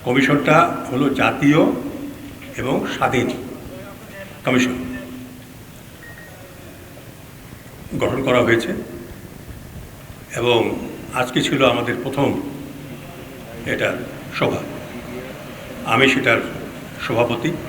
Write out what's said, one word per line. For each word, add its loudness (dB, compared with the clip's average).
কমিশনটা 6
হলো 4
জাতীয় 6
এবং 0
স্বাধীন 2
কমিশন 4
গঠন 2
করা 6
হয়েছে 4
এবং 2
আজকে 2
ছিল 4
আমাদের 4
প্রথম 2
এটার 0
সভা। 2
আমি 6
সেটার 4
সভাপতি। 2